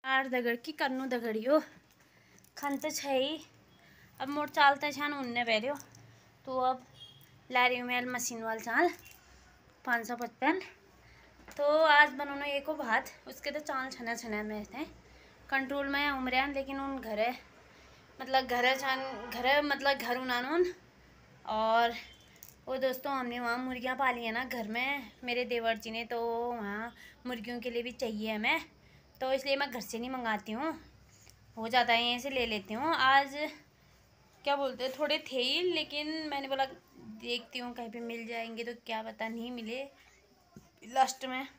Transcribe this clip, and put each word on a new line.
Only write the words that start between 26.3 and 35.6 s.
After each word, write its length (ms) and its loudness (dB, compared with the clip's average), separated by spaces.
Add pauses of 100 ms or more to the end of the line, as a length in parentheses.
वहाँ 420 -6 (340)
मुर्गियों 320 -6
के 100 -6
लिए 140 -2
भी 100 -6
चाहिए 400 -2
हमें, 280 2 (600)
तो 120 0
इसलिए 220 2
मैं 160 0
घर 100 -6
से 180 -8
नहीं 100 -4
मंगाती 420 -4
हूँ, 220 -2 (840)
हो 100 -6
जाता 260 6
है 100 4
यहीं 160 0
से 100 -4
ले 160 0
लेती 280 -4
हूँ। 220 0
आज 400 6 (1120)
क्या 100 4
बोलते 280 -2
हैं, 160 -2
थोड़े 180 2 (140)
थे 100 0
ही, 220 2